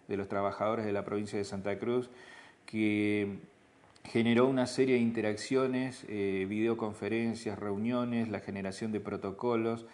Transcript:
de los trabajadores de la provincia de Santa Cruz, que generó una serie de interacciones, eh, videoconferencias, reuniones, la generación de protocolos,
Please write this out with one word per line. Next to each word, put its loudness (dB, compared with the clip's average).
de -2
los -4
trabajadores 0
de 0
la -2
provincia -4
de -2
Santa -4
Cruz, 0
que 2
generó 6
una 2
serie 2
de 4
interacciones, 0
eh, 0
videoconferencias, -2
reuniones, 0
la -2
generación -6
de -2
protocolos, -2